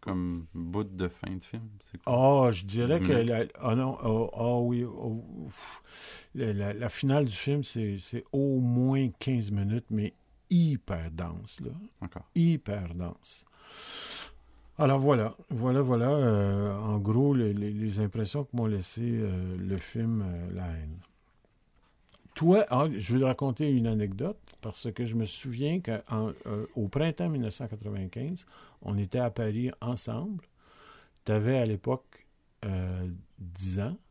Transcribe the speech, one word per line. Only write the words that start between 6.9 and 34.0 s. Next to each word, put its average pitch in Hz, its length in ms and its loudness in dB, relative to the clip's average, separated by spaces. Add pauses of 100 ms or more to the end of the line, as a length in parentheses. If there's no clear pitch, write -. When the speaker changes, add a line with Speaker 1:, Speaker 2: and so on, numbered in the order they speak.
Speaker 2:
du 120 100 -2
film, 143 300 0
c'est, 104 340 -2
c'est 113 340 -8
au 139 280 2
moins 127 480 2 (100)
quinze 117 320 -2
minutes, 104 400 0
mais 104 240 -2 (360)
hyper 135 600 2
dense, 85 500 -8
là. - 120 -8 (280)
Speaker 1:
D'accord. - 240 -10 (120)
Speaker 2:
Hyper 104 580 2
dense. - 500 -10 (1300)
Alors 139 220 6
voilà, 127 360 4 (140)
voilà, 127 320 2
voilà, 123 280 4
euh, 101 680 2
en 107 220 0
gros, 120 340 4
les, 113 180 4
les, 104 200 -2
les 104 260 -2
impressions 107 460 -2
que - 120 -8
m'ont 117 100 2
laissé, 107 360 -2
euh, 98 560 -2
le 95 180 -2
film, 113 480 -2
euh, 90 300 -4
La 92 140 -4
Haine. 80 320 -8 (1400)
Toi, 185 340 8
ah, 131 160 4 (100)
je 101 160 -2
vais 123 60 4
te 131 60 4
raconter 131 440 2
une 123 200 4
anecdote, 107 500 -2 (240)
parce - 300 -6
que 123 120 -4
je 113 120 -2
me 113 80 2
souviens 135 560 -4
qu'en, 110 520 -4 (140)
euh, 107 200 -4 (100)
au 107 100 -2
printemps 160 420 0
mille 151 120 -2
neuf 110 140 -2
cent 123 120 -8
quatre-vingt-quinze, 107 800 -8 (340)
on 101 160 -2
était 101 220 0
à 123 120 0
Paris 113 500 -2
ensemble. 123 640 -4 (800)
T'avais 110 340 2
à 120 80 4
l'époque, 113 600 -4 (380)
euh, 92 440 -2 (320)
dix 92 400 -4
ans 143 180 -4 (120)